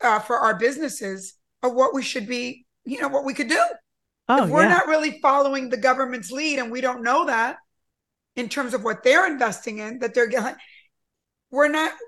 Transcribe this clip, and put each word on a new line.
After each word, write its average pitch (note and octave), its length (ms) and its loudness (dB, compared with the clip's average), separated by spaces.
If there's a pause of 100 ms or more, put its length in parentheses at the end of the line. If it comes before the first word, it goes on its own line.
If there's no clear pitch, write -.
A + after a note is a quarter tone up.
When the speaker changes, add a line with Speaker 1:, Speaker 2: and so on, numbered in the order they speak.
Speaker 1:
uh, A3 180 2
for A#3 180 -2
our G#3+ 200 2
businesses A3+ 800 -4 (260)
of B3 120 0
what C4 200 2
we C4+ 80 -2
should A3 260 -6
be, B3 380 -8 (200)
you B3 160 -8
know, C#4+ 80 -2
what C#4 160 -2
we C4+ 80 -4
could B3+ 160 -4
do. F#4 140 2 (680)
Speaker 2:
Oh, C4 160 4
Speaker 1:
If - 40 0
we're D4 140 6
Speaker 2:
yeah. - 60 8
Speaker 1:
not F4 180 4
really D#4 340 0
following C#4 480 2
the B3 80 -2
government's B3+ 540 0
lead C#4+ 280 -4
and A#3 120 -6
we B3 100 -6
don't B3+ 220 -2
know C4+ 220 2
that B3 320 -2 (800)
in B3 100 -6
terms B3+ 260 -6
of G#3+ 120 -4
what A3 180 -4
they're D#4+ 240 6
investing A#3 520 -4
in, A3 200 -10
that A#3 140 -4
they're A#3+ 140 2
getting, A3+ 280 -4 (960)
we're C#4+ 160 4
not, D#4 240 -2 (160)